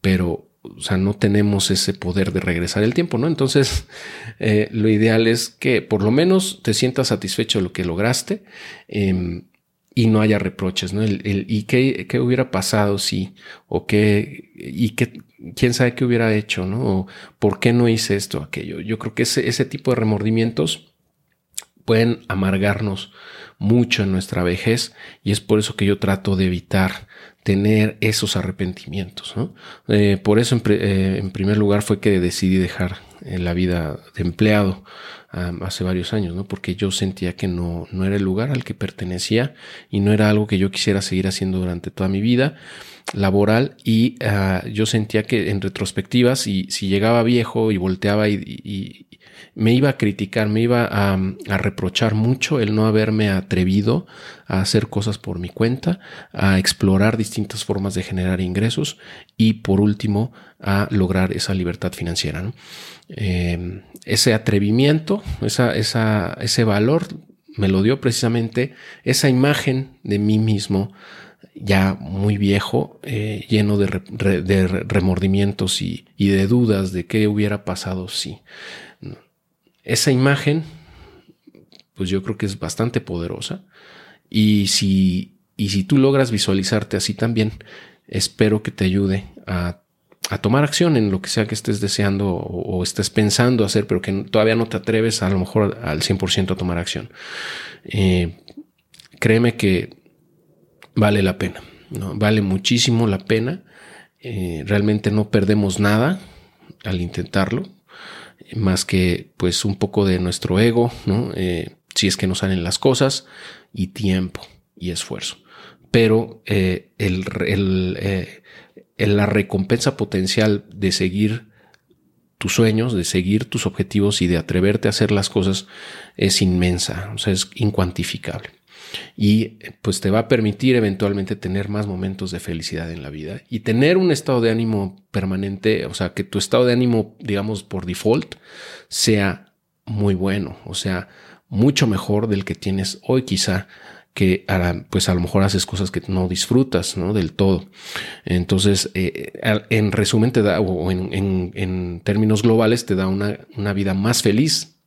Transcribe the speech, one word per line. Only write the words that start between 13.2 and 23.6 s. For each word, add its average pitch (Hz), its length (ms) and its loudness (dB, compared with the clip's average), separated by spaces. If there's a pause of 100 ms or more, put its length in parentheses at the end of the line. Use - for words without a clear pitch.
o - 200 -4
qué, 104 680 2
"y 95 360 -4
qué, 123 300 -2 (340)
quién 123 180 2
sabe 123 220 0
qué 135 100 0
hubiera 117 300 2
hecho", 104 300 -2
¿no? 110 200 -4
O 95 220 0 (320)
"¿por 104 200 2
qué 117 140 2
no 120 160 4
hice 110 260 0
esto - 240 -6
o 73 40 -10
aquello?". - 360 -10
Yo 107 200 -6
creo 110 160 -8
que - 80 0
ese, - 260 0
ese 135 160 0
tipo - 260 -4
de 123 40 2
remordimientos 113 1000 0 (920)
pueden 113 440 2
amargarnos 98 840 -2 (460)
mucho 113 460 2